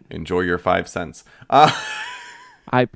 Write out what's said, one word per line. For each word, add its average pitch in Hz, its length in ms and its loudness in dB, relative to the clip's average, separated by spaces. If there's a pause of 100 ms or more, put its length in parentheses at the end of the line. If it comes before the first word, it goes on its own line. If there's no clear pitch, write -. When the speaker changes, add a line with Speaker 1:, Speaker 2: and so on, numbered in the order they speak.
Speaker 1:
Enjoy 85 320 -4
your 87 160 0
five 90 300 0
cents. - 360 -10 (260)
Uh, 147 220 8 (540)
<laughs> - 480 -20
Speaker 2:
I, 127 220 4